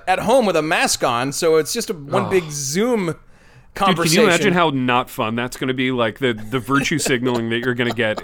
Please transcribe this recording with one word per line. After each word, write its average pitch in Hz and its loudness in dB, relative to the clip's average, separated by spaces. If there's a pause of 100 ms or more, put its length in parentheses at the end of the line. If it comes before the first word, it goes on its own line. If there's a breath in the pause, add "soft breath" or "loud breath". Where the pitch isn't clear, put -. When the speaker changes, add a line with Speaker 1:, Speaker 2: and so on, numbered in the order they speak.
Speaker 1:
at 185 2
home 226 4
with 185 2
a 151 2
mask 185 0
on, 127 0
so 160 2
it's 156 2
just 233 -6
a, 220 -4
one 156 -2
Speaker 2:
Oh. - -4
Speaker 1:
big 180 2
Zoom 175 -2
Speaker 2:
Dude, 156 -4 (580 soft breath)
Speaker 1:
conversation. 175 2
Speaker 2:
can 190 6
you - 6
imagine 175 2
how 175 2
not 127 0
fun 113 -4
that's 120 -6
gonna 131 -2
be? 131 -2
Like, 117 -2
the, 123 0
the 107 -4
virtue 135 0
signaling 123 0
that 117 -2
you're 123 0
gonna 117 0
get 110 -2